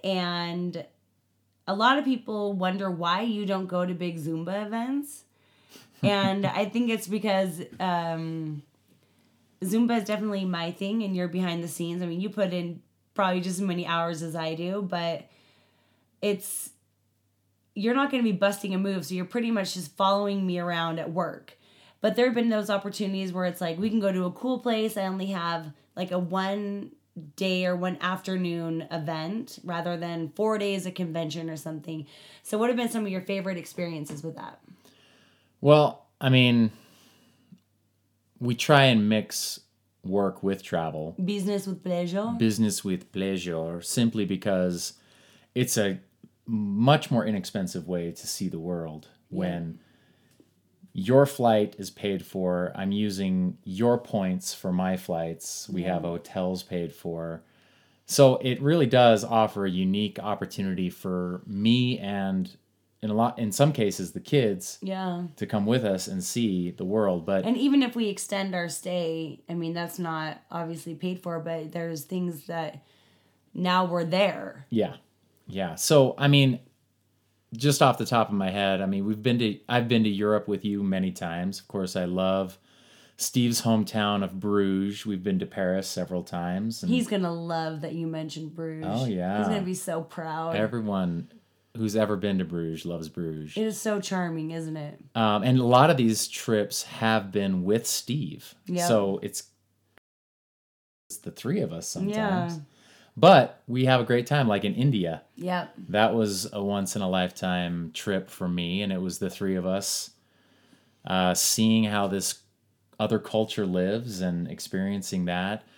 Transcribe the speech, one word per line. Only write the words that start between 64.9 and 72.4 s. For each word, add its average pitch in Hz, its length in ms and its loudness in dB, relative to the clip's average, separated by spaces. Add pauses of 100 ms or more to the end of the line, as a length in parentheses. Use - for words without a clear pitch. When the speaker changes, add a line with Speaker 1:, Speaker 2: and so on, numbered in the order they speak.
Speaker 2:
to 208 100 -6
come 104 200 0
with 113 180 2
us 95 240 0
and 92 160 -4
see 92 480 0
the - 120 -8
world. 95 400 0
But 95 200 0
Speaker 1:
And 240 120 0
even 269 280 4
if 240 100 -4
we 226 140 0
extend 196 480 -4
our 175 120 -2
stay, 165 720 -4 (100)
I 170 60 -6
mean, 165 180 -4
that's 170 280 -6
not 160 380 -4 (120)
obviously 165 460 -8
paid 180 260 -4
for, 170 160 -4
but 160 320 -6
there's 165 340 -6
things 175 420 -4